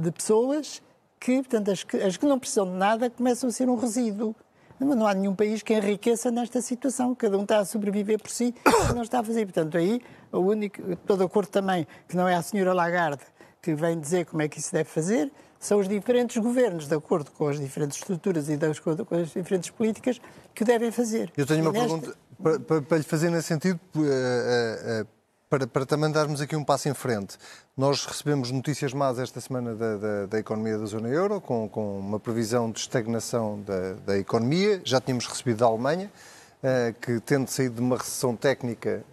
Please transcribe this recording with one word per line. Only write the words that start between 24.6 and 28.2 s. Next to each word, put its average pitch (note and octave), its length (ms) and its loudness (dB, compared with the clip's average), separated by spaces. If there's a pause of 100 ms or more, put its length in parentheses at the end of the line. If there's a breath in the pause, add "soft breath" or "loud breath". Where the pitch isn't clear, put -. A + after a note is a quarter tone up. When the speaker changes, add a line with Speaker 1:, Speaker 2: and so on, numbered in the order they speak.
Speaker 2:
eh, G2+ 40 -6 (420)
para, C3+ 200 2
para C3 180 -2
também D3+ 240 2
darmos D3+ 300 2
aqui D3+ 160 -4
um D3+ 80 -2
passo C#3 240 2
em C#3 60 0
frente. G#2+ 440 -4 (380 loud breath)
Nós C3+ 280 2
recebemos C#3 460 -2